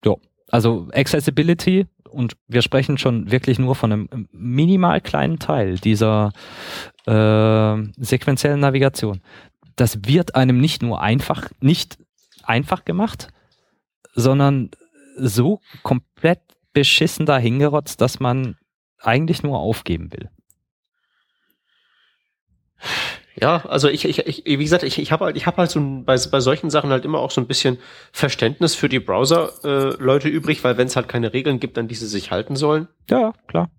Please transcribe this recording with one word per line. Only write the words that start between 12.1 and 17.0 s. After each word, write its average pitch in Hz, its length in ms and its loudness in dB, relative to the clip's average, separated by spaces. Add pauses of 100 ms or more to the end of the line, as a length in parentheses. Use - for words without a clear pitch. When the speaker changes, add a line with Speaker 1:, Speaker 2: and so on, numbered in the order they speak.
Speaker 1:
einfach 135 420 -2
gemacht, 196 440 -4 (840)
sondern 135 560 2 (460)
so 127 440 2 (220)
komplett - 580 0 (320)
beschissen 156 540 2